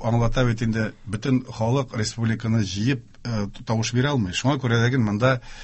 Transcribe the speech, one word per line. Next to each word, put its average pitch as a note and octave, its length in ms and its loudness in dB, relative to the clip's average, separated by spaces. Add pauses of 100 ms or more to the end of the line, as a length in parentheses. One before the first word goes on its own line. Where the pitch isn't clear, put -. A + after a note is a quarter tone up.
аңлата A#2 400 2
бит A#2 160 0
инде A2 320 0 (120)
бөтен B2 460 0
халык A#2+ 460 0
республиканы A2+ 680 0
җыеп, G#2+ 400 -2 (220)
э, A2 260 -2
т-, - 140 -16
тавыш A2+ 280 -2
бирә C3 200 2
алмый. G2+ 180 0
Шуңа C#3 260 0
күрә A#2 220 2
дәген A#2+ 240 4
монда A2+ 380 2 (220)